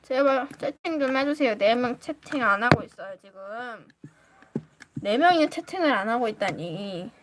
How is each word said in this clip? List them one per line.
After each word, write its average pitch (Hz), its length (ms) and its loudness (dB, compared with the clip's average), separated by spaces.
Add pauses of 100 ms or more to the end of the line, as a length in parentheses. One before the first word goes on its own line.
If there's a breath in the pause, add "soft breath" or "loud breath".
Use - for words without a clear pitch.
제발 269 440 2 (100)
채팅 302 420 -4
좀 262 180 0
해주세요. 277 400 2
네 214 180 4
명 247 240 -2
채팅 294 440 -6
안 202 200 2
하고 240 200 4
있어요, 185 380 -14
지금. 190 180 -20 (1600 loud breath)
네 208 160 0
명이 330 320 4
채팅을 330 420 -2
안 208 180 0
하고 233 180 0
있다니. 185 840 -6 (100)